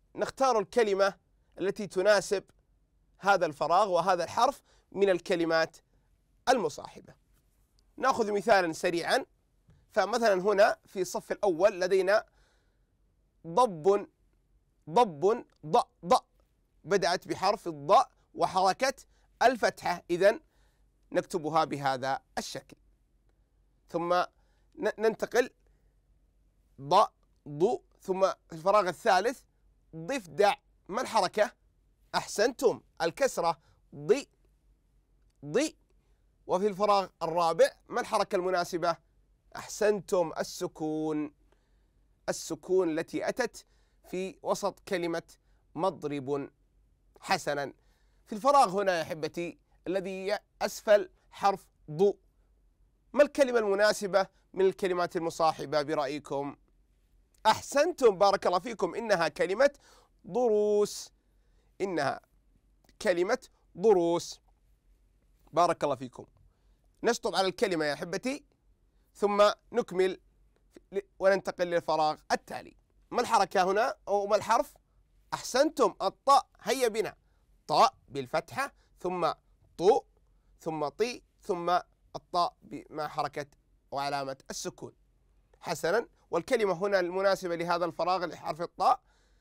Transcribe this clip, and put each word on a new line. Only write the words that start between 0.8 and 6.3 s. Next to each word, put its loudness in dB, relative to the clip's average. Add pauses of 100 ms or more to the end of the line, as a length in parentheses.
التي -4
تناسب 0 (760)
هذا 2
الفراغ 0
وهذا 2
الحرف 0 (300)
من 4
الكلمات 0 (720)